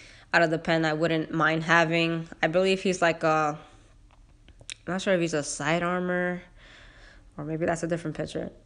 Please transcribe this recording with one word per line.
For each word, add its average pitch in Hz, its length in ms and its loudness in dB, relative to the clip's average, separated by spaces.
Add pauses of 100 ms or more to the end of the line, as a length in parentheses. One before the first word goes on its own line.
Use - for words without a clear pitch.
(320)
out 170 120 6
of 160 80 2
the 160 80 0
pen 165 260 0
I 156 80 2
wouldn't 160 380 0
mind 160 320 2
having. 165 640 2 (160)
I 165 40 2
believe 190 360 2
he's 185 180 0
like 165 220 0
a, 156 340 2 (1300)
I'm 170 80 -6
not 190 80 -4
sure 190 140 2
if 170 60 4
he's 165 120 -2
a 147 80 0
side 151 400 -2
armor, 180 640 -2 (920)
or 151 100 -10
maybe 160 200 -4
that's 170 160 -2
a 170 60 -4
different 160 280 -4
pitcher. - 360 -8 (140)